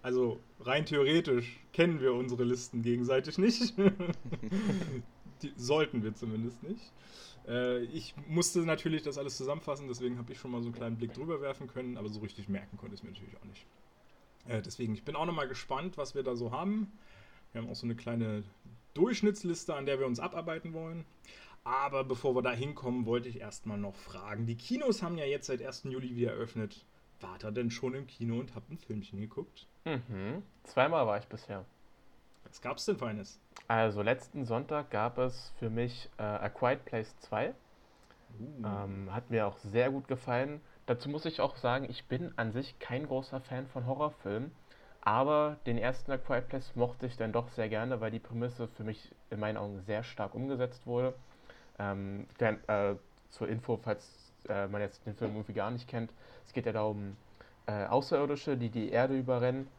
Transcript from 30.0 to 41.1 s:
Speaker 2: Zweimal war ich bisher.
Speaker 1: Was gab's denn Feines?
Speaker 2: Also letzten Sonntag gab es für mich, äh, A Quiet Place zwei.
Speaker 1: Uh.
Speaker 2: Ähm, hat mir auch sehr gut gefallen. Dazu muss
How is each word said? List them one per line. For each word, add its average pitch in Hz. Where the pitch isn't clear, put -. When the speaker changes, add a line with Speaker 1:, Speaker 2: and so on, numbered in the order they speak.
Speaker 2:
Zweimal 147
war 104
ich -
bisher. 101
Speaker 1:
Was -
gab's -
denn 202
Feines? 107
Speaker 2:
Also 110
letzten 131
Sonntag 131
gab 113
es -
für 117
mich, 120
äh, 107
A 104
Quiet 131
Place -
zwei. 135
Speaker 1:
Uh. 127
Speaker 2:
Ähm, 98
hat 123
mir 110
auch 98
sehr 120
gut 135
gefallen. 131
Dazu 123
muss 151